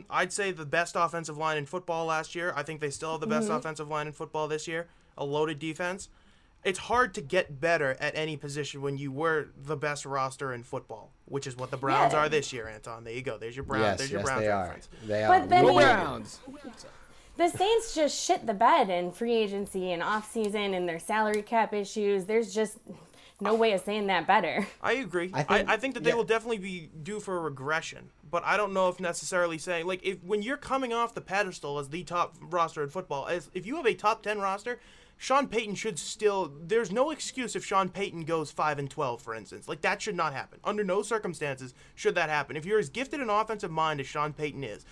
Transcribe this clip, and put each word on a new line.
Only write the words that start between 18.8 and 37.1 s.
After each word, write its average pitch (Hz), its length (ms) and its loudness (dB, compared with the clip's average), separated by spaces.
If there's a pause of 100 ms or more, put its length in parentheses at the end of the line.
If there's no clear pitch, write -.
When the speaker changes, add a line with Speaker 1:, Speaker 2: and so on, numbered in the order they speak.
Speaker 2:
in 180 220 0
free 233 240 -2
agency 196 560 -2
and 170 100 -2
offseason 208 760 -2
and 180 120 0
their 170 120 -4
salary 214 420 0
cap 214 320 0
issues. 202 520 0
There's 214 280 2
just 214 240 0 (640)
no 202 120 2
way 226 200 4
of 185 80 2
saying 208 260 -2
that 175 180 2
better. 185 400 4 (160)
Speaker 1:
I 233 120 0
agree. 180 400 -2
Speaker 3:
I 131 80 0
Speaker 1:
I - 20 2
Speaker 3:
think, 196 260 2
Speaker 1:
I 220 80 4
think 262 180 -2
that 240 100 -6
they 233 60 6
Speaker 3:
yeah. 233 40 4
Speaker 1:
will 226 80 2
definitely 220 360 0
be 180 300 -8 (140)
due 208 160 -6
for 202 180 -4
a 170 40 -2
regression, 151 680 -4 (220)
but 170 140 0
I 170 100 4
don't 196 180 2
know 190 140 4
if 180 140 -2
necessarily 170 560 0
saying, 170 280 -4
like, 185 180 -2
if, 180 200 -4
when 208 180 -2
you're 247 160 -2
coming 262 360 -2
off 233 200 0
the 170 80 -8
pedestal 180 560 -4
as 139 120 -6
the 175 160 -8
top 175 360 -2
roster 160 400 0
in 143 80 -2
football, 147 380 -6
as, 170 260 -4
if 175 120 -6
you 247 100 -6
have 330 100 -4
a 208 80 4
top 214 300 0
ten 208 160 -2
roster, 202 400 -4 (380)
Sean 269 300 2
Payton 208 280 -2
should 175 220 -4
still, 196 540 0 (100)
there's 190 300 0
no 254 180 4
excuse - 460 -6